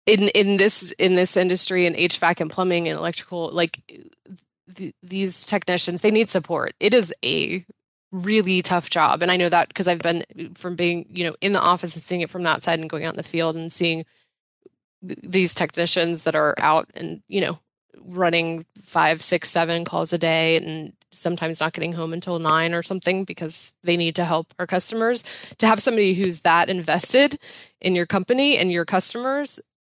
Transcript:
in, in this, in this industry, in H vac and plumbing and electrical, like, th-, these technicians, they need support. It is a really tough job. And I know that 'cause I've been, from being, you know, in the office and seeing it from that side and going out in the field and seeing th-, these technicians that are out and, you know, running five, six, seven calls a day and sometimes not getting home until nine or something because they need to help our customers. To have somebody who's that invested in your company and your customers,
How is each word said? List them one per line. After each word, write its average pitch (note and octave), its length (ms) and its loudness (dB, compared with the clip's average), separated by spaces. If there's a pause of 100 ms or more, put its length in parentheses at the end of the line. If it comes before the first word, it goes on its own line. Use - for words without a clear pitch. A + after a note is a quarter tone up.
in, G#3 220 4
in G3+ 300 2
this, - 340 4
in F#3 240 2
this F#3 200 4
industry, F#3 500 2
in E3 100 -2
H F3 220 0
vac E3+ 220 0
and D#3+ 100 -6
plumbing F3 380 -2
and D#3 100 -6
electrical, E3 540 -8
like, E3+ 280 -2 (920)
th-, F3+ 280 -14
these F#3 420 2
technicians, F3+ 580 -2
they G#3+ 100 4
need G#3+ 180 2
support. E3 480 -2
It G#3 160 2
is A3+ 180 4 (120)
a D#3+ 420 -4 (440)
really F#3+ 500 0
tough F3 300 -2
job. D#3+ 320 2
And F3+ 100 2
I F3+ 60 2
know F3 100 2
that - 240 2
'cause F#3+ 160 -2
I've E3+ 140 0
been, E3+ 200 -2 (320)
from F3+ 220 -10
being, E3+ 320 -2
you F3 160 -6
know, D#3+ 160 -6
in G3+ 140 0
the F#3+ 60 2
office F3 340 2
and E3 80 -8
seeing F3+ 180 -4
it D#3+ 80 -4
from F3+ 140 -10
that D#3+ 200 0
side E3+ 160 0
and D#3+ 120 -10
going E3+ 160 -6
out - 80 -6
in - 20 -14
the D#3+ 60 -10
field E3 340 -4
and E3 160 -10
seeing E3 320 -2 (960)
th-, - 220 -14
these F3+ 320 0
technicians E3+ 680 0
that D#3 100 0
are D3+ 240 2
out D3+ 340 2
and, E3 360 -10
you G3 120 -2
know, E3+ 180 -4 (380)
running E3+ 720 -2 (160)
five, D#3+ 400 0
six, - 260 0
seven E3+ 380 0
calls E3 260 -4
a E3+ 60 0
day E3 380 2
and D#3 360 -6 (180)
sometimes E3 500 -4
not D#3+ 120 -2
getting E3+ 220 -6
home E3 180 -6
until F3 260 -6
nine E3 360 0
or E3+ 80 -4
something F#3+ 420 -2
because - 580 -6
they F3 140 0
need E3 200 0
to F3 100 0
help E3 320 -2
our F3+ 80 -6
customers. A3+ 580 0 (320)
To A3 100 4
have A3 140 6
somebody G#3+ 320 4
who's F3 300 -2
that E3+ 260 4
invested F#3 720 2 (420)
in F3+ 140 0
your F3 100 2
company B3+ 540 2
and F3+ 120 2
your E3+ 140 0
customers, B3+ 760 0 (240)